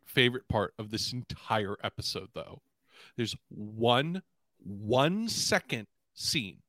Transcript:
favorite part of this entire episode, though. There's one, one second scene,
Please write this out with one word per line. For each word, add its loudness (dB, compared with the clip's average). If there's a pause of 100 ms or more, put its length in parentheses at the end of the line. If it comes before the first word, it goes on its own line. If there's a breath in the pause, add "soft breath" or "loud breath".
favorite 4
part 0
of -8
this -2
entire -2
episode, -6
though. -12 (560 soft breath)
There's -2 (140)
one, 2 (380)
one 2
second -2 (260)
scene, -4